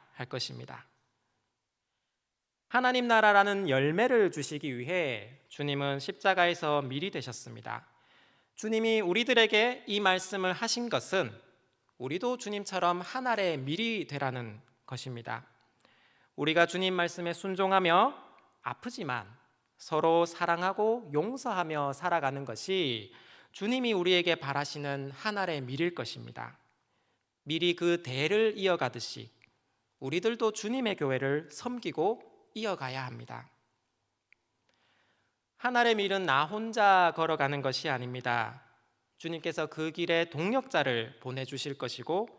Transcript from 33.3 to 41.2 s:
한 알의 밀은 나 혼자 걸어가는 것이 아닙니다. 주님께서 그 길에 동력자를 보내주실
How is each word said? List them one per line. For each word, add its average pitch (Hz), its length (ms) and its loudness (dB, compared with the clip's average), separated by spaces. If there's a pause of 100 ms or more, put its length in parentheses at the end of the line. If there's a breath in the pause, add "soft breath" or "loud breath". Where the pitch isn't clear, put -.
한 247 200 0
알의 233 160 6
밀은 196 320 2
나 151 200 4
혼자 202 680 4
걸어가는 156 460 2
것이 131 280 -2
아닙니다. 123 720 -2 (560)
주님께서 165 480 -4
그 156 240 -4
길에 170 400 0
동력자를 143 880 0
보내주실 131 580 -8